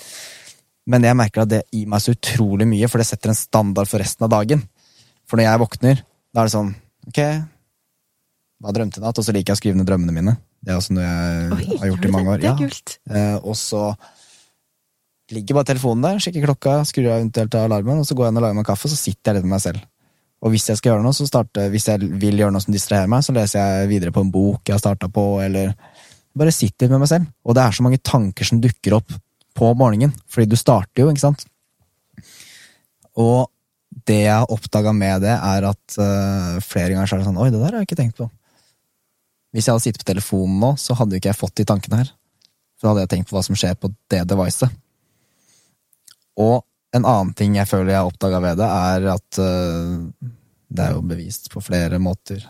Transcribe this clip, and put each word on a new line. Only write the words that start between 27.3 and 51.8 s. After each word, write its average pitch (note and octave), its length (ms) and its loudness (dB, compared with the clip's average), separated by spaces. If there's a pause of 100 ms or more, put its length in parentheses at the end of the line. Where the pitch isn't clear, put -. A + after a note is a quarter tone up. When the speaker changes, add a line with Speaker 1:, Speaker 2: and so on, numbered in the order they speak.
Speaker 1:
Og A#2+ 140 2
det B2+ 80 6
er A2 80 2
så B2 100 0
mange B2+ 220 2
tanker G#2 400 0
som A#2 160 2
dukker A2 380 2
opp - 120 -6 (460)
på A#2 180 4
morgenen, B2 380 2 (160)
fordi A#2 240 2
du A#2 80 4
starter A#2 420 2
jo, D3 60 6
ikke C#3+ 160 0
sant? C#3+ 220 0 (1700)
Og A#2+ 300 4 (600)
det G#2+ 200 4
jeg G#2+ 80 4
har A#2 180 4
oppdaget G#2+ 440 0
med G2 280 0
det, G#2+ 100 2
er G2 360 0
at, - 280 -8
eh, G2 600 0
flere F2+ 320 -2
ganger F#2+ 160 0
så G2 80 -2
er - 60 0
det G2 80 0
sånn, F2+ 100 -2
«Oi, B2+ 100 2
det A2 100 0
der D#3 120 0
har A#3 100 -4
jeg F#3+ 60 -4
ikke E3 140 -2
tenkt A#2 180 -2
på.» A#2 100 -6 (1200)
Hvis A2+ 120 0
jeg B2+ 60 2
hadde A2+ 140 2
sittet A2 180 -6
på - 80 -6
telefonen F#2+ 480 -2
nå, B2 160 2
så - 180 -4
hadde G#2+ 220 0
jo F#2 40 -2
ikke G2 120 0
jeg - 80 -4
fått - 140 -6
de G#2+ 100 0
tankene G2+ 380 -2
her. C3+ 80 -4 (680)
For - 80 -20
da A2+ 80 4
hadde G2+ 140 2
jeg - 80 -4
tenkt F#2 160 -4
på G2 80 -4
hva F#2 80 -2
som G2 100 -2
skjer F2+ 240 0
på G2 80 -4 (240)
det F2 160 -2
devicet. F#2+ 400 0 (1700)
Og A2+ 240 4 (320)
en B2 160 2
annen G2 260 2
ting G#2 220 2
jeg G2+ 120 0
føler F#2+ 260 2
jeg F#2+ 80 2
har F2+ 80 0
oppdaget F#2 340 -2
ved F2 160 0
det, A2 80 2
er F#2 460 0
at, - 260 -8
eh, F2 880 -4 (460)
det F#2 80 0
er - 80 0
jo - 80 -2
bevist F2 500 -8
på - 140 -12
flere F2 340 -2